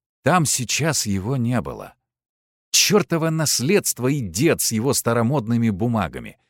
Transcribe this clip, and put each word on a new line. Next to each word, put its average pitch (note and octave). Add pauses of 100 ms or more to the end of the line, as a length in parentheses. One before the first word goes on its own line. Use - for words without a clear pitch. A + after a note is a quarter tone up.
(220)
там E3
сейчас C3
его G2+
не A#2+
было. A1+ (760)
Чертово E3
наследство D3+
и D3
дед A2
с -
его A#2
старомодными A#2
бумагами. F#2+ (120)